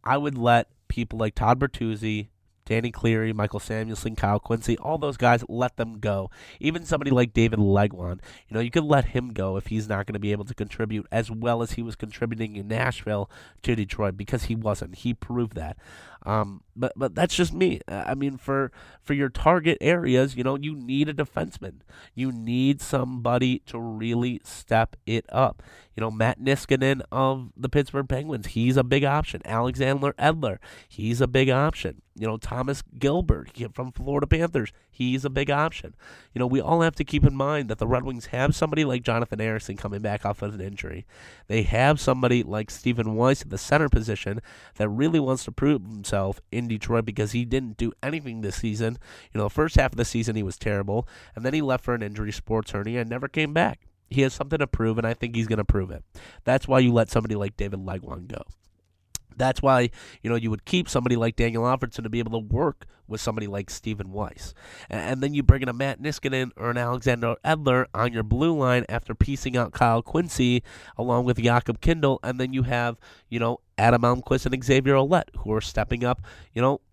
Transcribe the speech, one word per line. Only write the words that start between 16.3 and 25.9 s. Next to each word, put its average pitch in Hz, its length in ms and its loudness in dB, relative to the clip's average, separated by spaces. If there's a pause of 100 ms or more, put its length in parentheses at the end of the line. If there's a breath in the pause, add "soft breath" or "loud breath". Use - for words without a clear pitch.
but, 123 180 -4
but 117 220 -4
that's 170 180 2
just 175 180 2
me. 185 360 0
Uh, 95 180 -8
I - 80 -2
mean, 139 220 -2
for, 135 340 -2 (320 loud breath)
for - 100 -4
your 139 160 0
target 160 520 2
areas, 135 560 2
you 123 80 -2
know, 135 120 0
you 147 200 -6
need 135 320 0
a 135 60 -6
defenseman. - 680 -6 (340 loud breath)
You 131 160 -2
need 123 500 0
somebody 127 880 0
to 117 140 -10
really 117 640 -2
step - 500 0 (100)
it 110 260 -2
up. - 340 0 (320 loud breath)